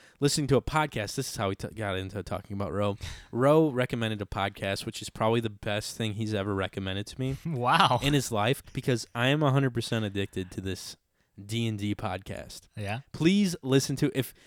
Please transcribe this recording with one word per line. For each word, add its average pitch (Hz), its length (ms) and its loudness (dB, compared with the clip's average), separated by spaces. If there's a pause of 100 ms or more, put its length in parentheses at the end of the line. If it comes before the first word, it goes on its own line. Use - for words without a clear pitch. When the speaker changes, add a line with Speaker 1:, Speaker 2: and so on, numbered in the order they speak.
(200)
Speaker 1:
listening 143 280 2
to 139 80 6
a 113 60 6
podcast. 143 540 -2
This 135 140 -4
is - 60 -8
how 104 120 2
we 98 80 0
t-, - 180 -8
got 101 240 -2
into 95 240 -6
talking 90 320 -6
about 98 180 -4
Roe. 101 240 0 (180)
<laughs> - 180 -18
Roe 147 380 6
recommended 113 520 -2
a 98 40 -4
podcast, 101 600 -2
which - 160 -8
is - 80 -12
probably 117 300 2
the 113 100 -2
best 104 460 -6
thing 110 180 -2
he's 110 180 -2
ever 101 220 0
recommended 95 540 -4
to - 120 -12
me 131 200 -2
Speaker 2:
<laughs> - 60 -20
Wow. 135 560 4
Speaker 1:
in 143 120 2
his 135 160 2
life, 110 320 2 (100)
because 127 420 0
I 120 140 2
am 147 140 4
a 139 80 6
hundred 135 240 4
percent 113 300 -2
addicted 98 480 -4
to - 80 -8
this 95 360 -6 (480)
D 113 220 -2
and 107 120 -2
D 104 160 0
podcast. - 840 -8
Speaker 2:
Yeah. 107 240 -6 (120)
Speaker 1:
Please 185 500 4
listen 135 340 4
to, 143 180 2
if, 131 180 -2 (140)